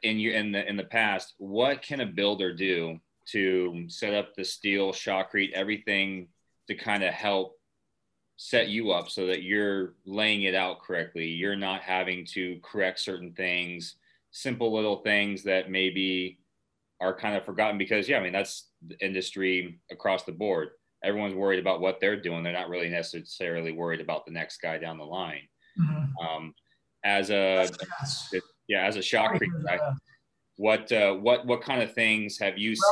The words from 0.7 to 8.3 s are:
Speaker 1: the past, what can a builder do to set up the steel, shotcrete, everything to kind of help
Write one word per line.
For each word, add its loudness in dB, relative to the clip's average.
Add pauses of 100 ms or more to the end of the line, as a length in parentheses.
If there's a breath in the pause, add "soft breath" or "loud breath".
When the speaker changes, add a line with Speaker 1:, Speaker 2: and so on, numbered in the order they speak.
Speaker 1:
the -4
past, 0
what 0
can -6
a 0
builder 0
do 0 (280)
to 0
set -4
up -2
the -6
steel, 0
shotcrete, -2
everything -2 (380)
to -6
kind -2
of 2
help -2 (800)